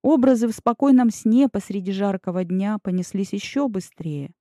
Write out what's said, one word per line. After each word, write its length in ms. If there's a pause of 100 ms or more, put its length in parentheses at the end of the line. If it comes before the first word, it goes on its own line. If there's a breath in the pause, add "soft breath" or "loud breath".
Образы 460
в 40
спокойном 580
сне 380
посреди 440
жаркого 520
дня 340
понеслись 540
ещё 360
быстрее. 720